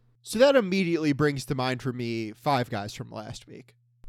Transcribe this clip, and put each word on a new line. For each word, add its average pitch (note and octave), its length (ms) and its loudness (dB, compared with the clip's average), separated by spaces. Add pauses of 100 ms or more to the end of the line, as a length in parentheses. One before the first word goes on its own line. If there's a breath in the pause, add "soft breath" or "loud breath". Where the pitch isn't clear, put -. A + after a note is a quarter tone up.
(220)
So - 160 -6
that C#4 180 8
immediately F3 560 2
brings C#3+ 340 0
to D3 80 -4
mind B2+ 280 0
for C3 100 -4
me A2+ 400 -6
Five C3 380 -2
Guys G#2 240 -6
from A2+ 160 -14
last G#2+ 360 -14
week. - 280 -20 (340)